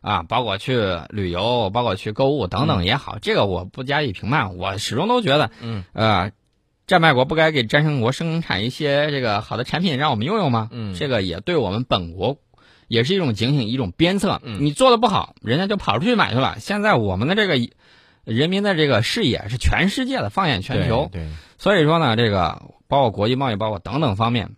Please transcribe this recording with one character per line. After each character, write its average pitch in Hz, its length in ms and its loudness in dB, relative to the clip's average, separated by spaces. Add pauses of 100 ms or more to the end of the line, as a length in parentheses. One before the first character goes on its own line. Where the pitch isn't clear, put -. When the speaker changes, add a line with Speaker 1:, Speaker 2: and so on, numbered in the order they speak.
Speaker 1:
啊， 90 220 -2
包 120 180 -2
括 98 160 -2
去 131 180 -2 (340)
旅 95 200 -2
游， 104 400 0
包 120 140 0
括 101 100 0
去 104 180 -6
购 135 180 2
物 123 180 -2
等 117 180 0
等 107 180 0
也 113 120 2
好， - 200 -8
Speaker 2:
嗯。 - 60 -10
Speaker 1:
这 214 120 -2
个 123 120 4
我 90 180 -2
不 131 180 -12
加 143 200 -2
以 120 100 -2
评 92 160 -8
判， 113 300 -2
我 98 180 -4
始 - 180 -6
终 175 140 0
都 247 140 2
觉 147 160 2
得， - 120 0 (120)
Speaker 2:
嗯。 113 220 -8 (100)
Speaker 1:
呃， 104 380 0 (540)
战 180 140 4
败 160 140 6
国 127 100 4
不 160 100 -2
该 160 160 4
给 143 140 0
战 147 200 2
胜 147 180 0
国 120 100 2
生 160 300 -4
产 101 220 -2
一 120 40 -2
些 147 420 0
这 135 120 -2
个 107 180 0
好 110 160 -8
的 120 80 -4
产 151 160 -4
品 175 160 0
让 147 140 0
我 123 60 0
们 107 100 -2
用 214 100 0
用 170 160 2
吗？ 110 200 0
Speaker 2:
嗯。 107 220 -8
Speaker 1:
这 139 140 -4
个 113 140 0
也 87 180 -4
对 175 160 -2
我 107 140 2
们 113 140 -2
本 87 280 -2
国 101 240 -2 (520)
也 117 160 2
是 175 100 0
一 - 20 2
种 151 160 0
警 113 200 0
醒， 123 160 0
一 123 80 -4
种 104 160 -4
鞭 185 260 2
策。 175 240 -2
Speaker 2:
嗯。 107 180 -10
Speaker 1:
你 147 120 2
做 254 180 4
得 233 60 8
不 233 100 2
好， 190 340 -2
人 113 180 0
家 196 100 0
就 208 80 -2
跑 110 240 0
出 170 40 -2
去 240 120 2
买 151 160 2
去 120 60 0
了。 117 200 0
现 202 240 -4
在 208 120 4
我 104 220 0
们 117 120 0
的 196 80 0
这 214 100 2
个 165 80 0 (680)
人 127 260 0
民 196 140 0
的 196 100 2
这 156 140 2
个 117 160 4
视 - 180 -2
野 107 260 0
是 123 80 -4
全 143 320 2
世 262 160 -2
界 262 120 -4
的， 110 140 -4
放 196 180 0
眼 101 140 0
全 - 260 -2
球。 123 240 0
Speaker 2:
对， 87 100 -8
对。 78 80 -8 (280)
Speaker 1:
所 196 200 4
以 151 60 6
说 165 160 4
呢， 117 160 2
这 117 120 2
个 87 320 0 (280)
包 139 140 2
括 110 100 2
国 101 160 0
际 127 80 2
贸 135 160 -2
易， 101 40 -4
包 107 120 -4
括 104 100 -4
等 113 220 -6
等 113 160 0
方 113 160 0
面， 104 240 -4